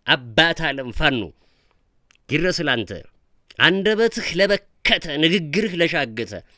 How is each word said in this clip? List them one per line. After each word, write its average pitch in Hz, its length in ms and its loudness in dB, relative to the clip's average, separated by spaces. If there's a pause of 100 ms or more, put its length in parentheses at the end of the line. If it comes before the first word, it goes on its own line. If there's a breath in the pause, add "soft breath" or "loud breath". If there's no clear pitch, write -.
አባት 147 540 2
ዓለም 135 320 -4
ፋኖ። 139 280 0 (1080)
ይድረስ 170 320 0
ላንተ 123 300 -2 (680)
አንደበትህ 208 760 2
ለበከተ፣ 196 680 0 (140)
ንግግርህ 170 580 0
ለሻገተ፣ 127 560 -2 (260)